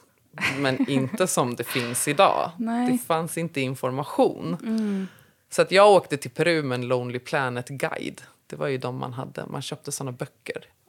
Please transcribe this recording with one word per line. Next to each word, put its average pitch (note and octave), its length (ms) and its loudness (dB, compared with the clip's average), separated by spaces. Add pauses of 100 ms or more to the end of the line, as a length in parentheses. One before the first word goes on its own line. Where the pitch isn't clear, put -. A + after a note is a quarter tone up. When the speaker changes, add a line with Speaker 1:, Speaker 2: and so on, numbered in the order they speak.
(580)
Speaker 1:
men C#3 320 0
Speaker 2:
<laughs> - 0 -
Speaker 1:
inte C#3 380 0
som B2 280 0
det A#2+ 80 -4
finns A#2+ 440 -2
idag. E3+ 500 4
Speaker 2:
Nej. A#3+ 340 0
Speaker 1:
Det B3+ 60 2
fanns E3 400 -4
inte E3 240 -4
information. C3+ 1000 -2
Speaker 2:
Mm. G#3 440 -2 (420)
Speaker 1:
Så - 120 2
att D#3+ 100 2
jag G3 200 10
åkte E3 260 6
till C3 140 -8
Peru D#3+ 320 2
med B2+ 120 -2
en B2 120 -4
Lonely B2 320 0
Planet-guide. C3 1000 -4 (260)
Det D3+ 80 -14
var D3+ 120 -4
ju C3+ 100 -2
de B2+ 220 -6
man B2+ 140 -6
hade. C3 320 -10
Man C#3 160 -8
köpte C#3+ 300 -10
såna C3+ 200 -6
böcker. - 540 -10 (240)